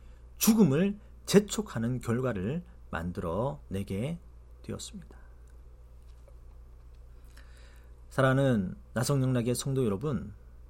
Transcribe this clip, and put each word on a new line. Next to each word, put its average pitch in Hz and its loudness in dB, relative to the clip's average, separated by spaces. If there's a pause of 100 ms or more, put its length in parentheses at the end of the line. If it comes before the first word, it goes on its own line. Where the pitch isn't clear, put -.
(380)
죽음을 202 6 (240)
재촉하는 127 2
결과를 120 -2 (280)
만들어내게 98 -4 (440)
되었습니다. - -12 (3000)
사랑하는 131 4 (180)
나성영락의 123 2
성도 131 0
여러분, 107 -2 (360)